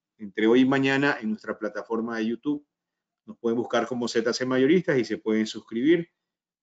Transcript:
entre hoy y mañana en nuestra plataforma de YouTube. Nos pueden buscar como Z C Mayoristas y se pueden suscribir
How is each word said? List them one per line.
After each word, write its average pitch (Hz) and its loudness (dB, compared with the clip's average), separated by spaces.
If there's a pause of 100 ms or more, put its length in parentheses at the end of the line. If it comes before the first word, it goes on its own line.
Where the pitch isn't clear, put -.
(180)
entre 107 0
hoy 123 6
y 127 4
mañana 135 2
en 110 -4
nuestra 107 -6
plataforma 110 -6
de 110 0
YouTube. 147 -4 (600)
Nos 110 -18
pueden 117 -2
buscar 117 -2
como 120 -4
Z 117 0
C 127 -4
Mayoristas 135 2
y 117 0
se 107 -6
pueden 110 0
suscribir 135 -2 (520)